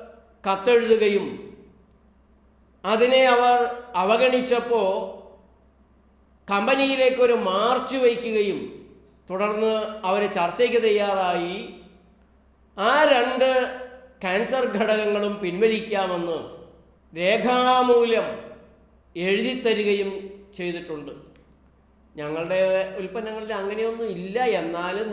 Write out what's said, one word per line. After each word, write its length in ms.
കത്തെഴുതുകയും 800
അതിനെ 380
അവർ 200
അവഗണിച്ചപ്പോൾ 880
കമ്പനിയിലേക്കൊരു 880
മാർച്ച് 560
വയ്ക്കുകയും 560
തുടർന്ന് 420
അവർ 120
ചർച്ചയ്ക്ക് 500
തയ്യാറായി. 720
ആ 160
രണ്ട് 340
ക്യാൻസർ 420
ഘടകങ്ങളും 640
പിൻവലിക്കാമെന്ന് 960
രേഖാമൂലം 1120
എഴുതിത്തരികയും 960
ചെയ്തിട്ടുണ്ട്. 560
ഞങ്ങളുടെ 380
ഉൽപ്പന്നങ്ങളിൽ 600
അങ്ങനെയൊന്നും 560
ഇല്ല, 220
എന്നാലും 560